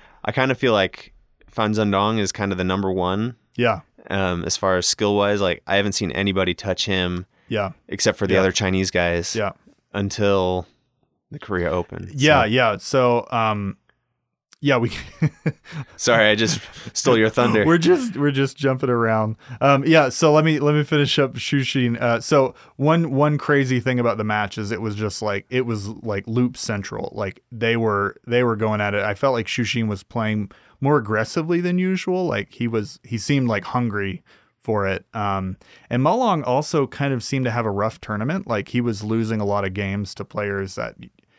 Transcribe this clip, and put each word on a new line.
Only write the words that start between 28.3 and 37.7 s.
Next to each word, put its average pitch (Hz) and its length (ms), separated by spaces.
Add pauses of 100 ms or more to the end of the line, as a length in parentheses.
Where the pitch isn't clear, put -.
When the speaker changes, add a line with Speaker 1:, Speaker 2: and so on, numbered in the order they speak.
Speaker 2:
were 117 120
going 107 240
at 104 140
it. 101 80
I 104 120
felt 135 200
like 113 120
Shushin 117 420
was 101 140
playing 107 480 (300)
more 143 160
aggressively 127 640
than 180 180
usual. 185 480
Like, - 260
he 120 160
was, 110 340
he 113 160
seemed, 131 300
like, 104 160
hungry 101 580 (360)
for 104 280
it. 92 280
Um, 98 420 (340)
and 120 120
Ma 151 120
Long 214 280
also 135 440
kind 139 280
of 120 80
seemed 131 220
to 120 60
have 113 160
a 107 40